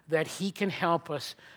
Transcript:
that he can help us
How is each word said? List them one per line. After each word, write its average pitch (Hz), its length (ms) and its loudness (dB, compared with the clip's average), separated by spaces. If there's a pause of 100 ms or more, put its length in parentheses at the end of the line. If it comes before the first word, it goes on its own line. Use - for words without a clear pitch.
that 156 180 2
he 190 240 -2
can 196 200 0
help 170 400 2
us 147 240 -6 (220)